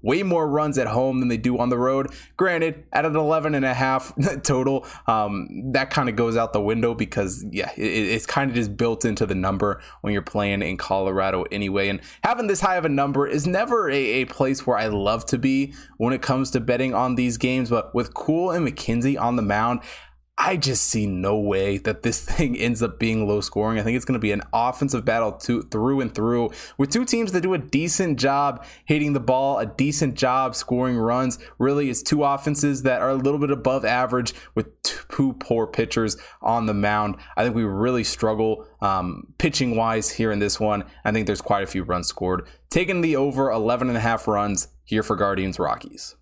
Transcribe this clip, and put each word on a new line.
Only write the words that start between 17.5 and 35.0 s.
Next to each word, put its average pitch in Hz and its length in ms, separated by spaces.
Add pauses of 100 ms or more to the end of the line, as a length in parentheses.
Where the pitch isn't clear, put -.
But 117 240
with 120 200
Kuhl 170 380
and 170 140
McKenzie 131 540
on 120 160
the 120 60
mound, 110 400 (600)
I 190 140
just 139 280
see 107 220
no 98 320
way 98 420
that - 220
this 117 200
<laughs> - 40
thing 131 320
ends 113 240
up 113 160
being 110 300
low 104 140
scoring. 107 360
I 104 60
think 113 140
it's 123 80
gonna 127 140
be 110 120
an 101 100 (120)
offensive 123 500
battle 117 300
to, - 300
through 127 360
and 120 160
through, 117 360 (260)
with 139 140
two 240 120
teams 226 300
that 180 80
do 185 120
a 180 40
decent 156 600
job 139 480 (200)
hitting 147 260
the 139 80
ball, 131 400
a 110 60
decent 143 500
job 127 400
scoring 127 420
runs. 120 420 (180)
Really, 139 320
it's 120 120
two 147 220
offenses 139 600
that 127 180
are 131 80
a 135 60
little 139 220
bit 139 140
above 131 320
average 123 500 (220)
with - 260
two - 520